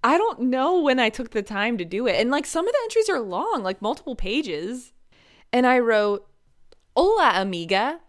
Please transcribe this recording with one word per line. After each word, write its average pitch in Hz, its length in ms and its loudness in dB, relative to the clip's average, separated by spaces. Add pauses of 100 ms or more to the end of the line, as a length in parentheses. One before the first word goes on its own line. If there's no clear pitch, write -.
I 262 160 4
don't 415 220 0
know 262 400 0
when 269 180 2
I 226 120 2
took 233 200 -10
the 214 140 -2
time 214 340 -2
to 175 60 -4
do 196 240 -2
it. 180 120 2
And, 226 120 2
like, 285 140 0
some 330 200 -4
of 494 60 -2
the 571 100 2
entries 440 260 0
are 330 120 0
long, 233 420 -4
like, 190 180 -4
multiple 233 360 -6
pages. 220 760 -6 (600)
And 247 160 4
I 254 100 4
wrote, 214 480 2 (720)
"Hola, 359 400 4
amiga." 190 720 -2